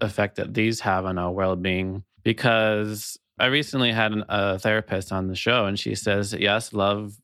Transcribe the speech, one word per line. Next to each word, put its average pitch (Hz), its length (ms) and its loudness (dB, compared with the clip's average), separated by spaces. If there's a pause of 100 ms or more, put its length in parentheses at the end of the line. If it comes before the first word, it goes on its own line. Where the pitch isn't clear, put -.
effect 104 340 0
that 98 160 -4
these 110 280 0
have 92 240 0
on 92 120 -2
our 90 140 -2
well-being. 95 720 -2 (200)
Because 107 960 0 (220)
I 127 80 4
recently 131 440 0
had 110 200 2
an, 107 180 -2
a 98 300 0
therapist 107 520 0
on 95 160 -2
the 92 80 -4
show, 117 300 2
and 101 140 -2
she 113 160 -4
says, 101 420 0
"Yes, 101 340 0
love 101 520 0